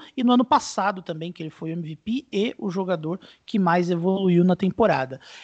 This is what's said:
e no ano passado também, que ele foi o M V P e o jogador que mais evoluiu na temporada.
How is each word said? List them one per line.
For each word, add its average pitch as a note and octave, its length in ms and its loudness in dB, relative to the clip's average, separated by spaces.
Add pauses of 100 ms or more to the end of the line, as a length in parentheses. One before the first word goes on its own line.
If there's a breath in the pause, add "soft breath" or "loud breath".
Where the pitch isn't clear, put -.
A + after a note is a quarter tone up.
(160 loud breath)
e B3+ 80 -4
no B3 100 4
ano B3 120 4
passado G3+ 560 0
também, E3 300 -8
que E3+ 100 -14
ele D#3 80 -8
foi D#3+ 220 -10
o - 20 -6
M E3+ 80 -6
V D#3 140 -10
P A#3+ 360 -6
e G#3 280 -2
o G#3 100 -4
jogador F3+ 500 -4 (280 loud breath)
que A3 100 -2
mais F3 320 4
evoluiu F3+ 540 2
na F3+ 120 4
temporada. D3 640 0 (240 loud breath)